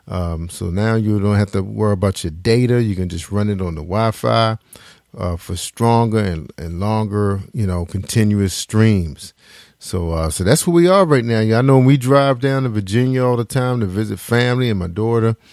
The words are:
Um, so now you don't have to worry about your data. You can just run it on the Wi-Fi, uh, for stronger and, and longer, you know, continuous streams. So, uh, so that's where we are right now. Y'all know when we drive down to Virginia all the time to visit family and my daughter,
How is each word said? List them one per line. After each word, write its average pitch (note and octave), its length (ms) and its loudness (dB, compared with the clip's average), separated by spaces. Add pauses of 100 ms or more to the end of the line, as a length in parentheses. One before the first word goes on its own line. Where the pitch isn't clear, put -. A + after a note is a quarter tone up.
Um, E2+ 420 -6
so F#2 200 -8
now G#2+ 260 0
you G#2+ 240 0
don't G#2 180 2
have G2+ 140 0
to G2 100 -2
worry G#2 320 -2
about F#2+ 300 -2
your E2+ 80 -4
data. A#2 500 2
You G#2+ 140 0
can F#2 120 -4
just E2+ 240 -8
run G#2 160 -2
it G2+ 140 -4
on F2 140 -6
the D2+ 60 -8
Wi-Fi, A2+ 760 0 (600)
uh, F2+ 200 -6
for F#2 180 -10
stronger A#2 640 0
and, F2+ 380 -4
and E2+ 220 -10
longer, G#2 600 -2 (120)
you G#2+ 140 -2
know, F2+ 180 -2
continuous G2+ 680 0
streams. G2+ 800 0 (440)
So, E2+ 340 -6
uh, D#2+ 200 -2
so - 120 -4
that's A2+ 220 2
where F3 80 0
we E3+ 140 6
are F#3+ 180 6
right C#3+ 180 2
now. A2+ 180 0
Y'all A2 220 2
know C3+ 140 6
when C3 80 6
we C#3 120 6
drive C3+ 420 2
down C3+ 240 0
to B2+ 60 -2
Virginia A#2+ 540 0
all B2 140 0
the A#2 80 -2
time B2+ 360 -2
to G#2+ 40 -2
visit G2+ 340 -4
family B2 500 0
and G#2 100 -2
my F2 80 -4
daughter, A2+ 480 0 (180)